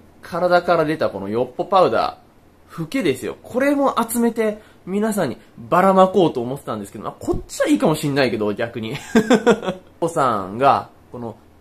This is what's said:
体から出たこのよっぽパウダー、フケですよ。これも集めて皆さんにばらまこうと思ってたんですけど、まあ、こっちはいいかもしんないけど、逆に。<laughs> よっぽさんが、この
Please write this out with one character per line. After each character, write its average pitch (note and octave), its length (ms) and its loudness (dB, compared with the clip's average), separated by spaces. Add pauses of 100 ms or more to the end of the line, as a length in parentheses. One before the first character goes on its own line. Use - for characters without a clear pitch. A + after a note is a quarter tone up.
(220)
体 F3 400 2
か F3 160 2
ら D#3+ 80 2
出 D3+ 100 -2
た B2+ 140 0
こ G2 100 -10
の G2 80 -10
よ A2+ 160 0
っ B2 100 -12
ぽ F3 120 -6
パ F#3+ 160 4
ウ C#3+ 100 4
ダ F#2 200 0
ー、 - 40 -10 (520)
フ D#3+ 200 -10
ケ C4+ 160 -4
で D3 140 2
す - 80 -10
よ。 D2+ 180 -6
こ - 160 -6
れ C#4+ 160 2
も C#4 260 0
集 A#3+ 180 -4
め A#3 120 2
て A3 300 -4 (240)
皆 G#3 260 -2
さ G3+ 140 0
ん C3 40 -2
に A2 80 -8 (200)
ば A#2+ 240 0
ら F#3+ 120 4
ま F#3+ 140 6
こ F#3 200 4
う D3 60 -2
と C3 60 -4
思 B2 160 -6
っ - 20 -10
て - 60 -16
た B2 120 -8
ん G#2+ 40 -6
で G2+ 60 -10
す - 80 -18
け A#2 40 -14
ど、 G2 60 -14
ま E2 60 -8
あ、 - 100 -10
こ - 180 -4
っ - 80 -8
ち - 140 -10
は C5 80 0
い D4+ 80 4
い - 20 4
か A#3+ 100 2
も D#3 80 2
し D3+ 120 -4
ん C#3 80 -2
な C#3 80 2
い A#2+ 80 2
け A2+ 60 -2
ど、 G#2 160 0
逆 A#2 260 -6
に。 A2 160 -6
<laughs> - 0 -
よ - 20 -8 (760)
っ F#3 40 -6 (240)
ぽ E3+ 80 -2
さ B2+ 360 0
ん F#2 140 -10
が、 B2 300 4 (240)
こ B2 80 -14
の A2+ 160 -10 (260)